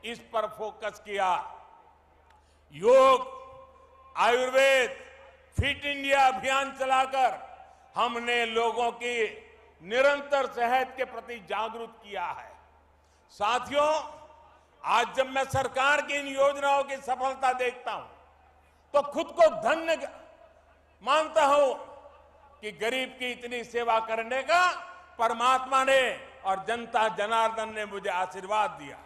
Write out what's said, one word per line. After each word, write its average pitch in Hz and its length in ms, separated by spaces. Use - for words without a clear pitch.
इस 226 140
पर 220 140
फोकस 208 460
किया। 196 280
योग, 254 540
आयुर्वेद, 254 800
फिट 277 280
इंडिया 277 420
अभियान 262 500
चलाकर 262 640
हमने 240 500
लोगों 226 480
की 240 220
निरंतर 269 720
सेहत 254 440
के 262 100
प्रति 233 320
जागरूक 226 500
किया 190 300
है। 127 220
साथियों, 247 580
आज 208 340
जब 262 120
मैं 262 180
सरकार 262 560
की 285 120
इन 285 140
योजनाओं 277 560
की 269 140
सफलता 262 560
देखता 247 380
हूं, 147 160
तो 285 100
खुद 285 280
को 330 160
धन्य 320 340
ग-, 269 120
मानता 311 420
हूं 277 300
कि 214 120
गरीब 254 460
की 247 140
इतनी 240 320
सेवा 233 360
करने 226 420
का 339 240
परमात्मा 254 680
ने 269 160
और 190 220
जनता 226 500
जनार्दन 220 580
ने 214 120
मुझे 196 240
आशीर्वाद 190 640
दिया। 143 340